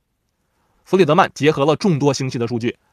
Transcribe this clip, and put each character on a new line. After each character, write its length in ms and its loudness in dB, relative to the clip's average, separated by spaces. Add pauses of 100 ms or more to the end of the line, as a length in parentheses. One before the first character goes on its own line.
(840)
弗 120 -2
里 80 6
德 100 2
曼 200 2
结 160 0
合 160 0
了 100 2
众 220 0
多 160 0
星 160 -6
系 80 -8
的 100 -4
数 100 -4
据， 200 -6 (140)